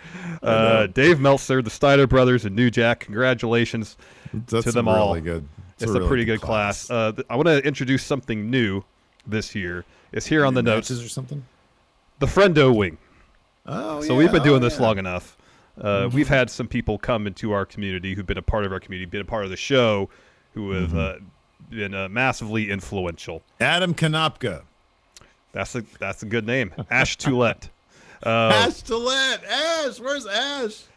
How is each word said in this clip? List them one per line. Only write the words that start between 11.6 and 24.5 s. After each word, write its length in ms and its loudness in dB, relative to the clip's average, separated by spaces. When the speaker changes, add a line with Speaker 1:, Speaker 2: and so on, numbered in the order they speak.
Speaker 2:
The 80 0
Friendo 500 6
Wing. 220 0
Speaker 1:
Oh, 380 -8
Speaker 2:
So 120 -2
Speaker 1:
yeah. 40 2
Speaker 2:
we've 140 6
been 100 4
doing 140 6
Speaker 1:
Oh, 80 4
Speaker 2:
this 120 0
Speaker 1:
yeah. 100 -2
Speaker 2:
long 120 2
enough. 380 -8
Uh, 40 -10
Speaker 1:
Mm-hmm. 100 -2
Speaker 2:
we've 120 2
had 220 2
some 160 -8
people 320 -4
come 300 -2
into 240 -6
our 120 0
community 500 -6
who've 120 -8
been 120 -4
a 40 -10
part 240 -2
of 60 -4
our 80 -6
community, 280 -12
been 120 -8
a 40 -8
part 200 -6
of 60 -8
the 60 -10
show, 540 2
who 180 -6
have, 180 -2
Speaker 1:
Mm-hmm. 80 -2
Speaker 2:
uh, 140 -2
been, 240 -8
uh, 140 -6
massively 600 -2
influential. 720 -6
Speaker 1:
Adam 340 0
Konopka. 680 -2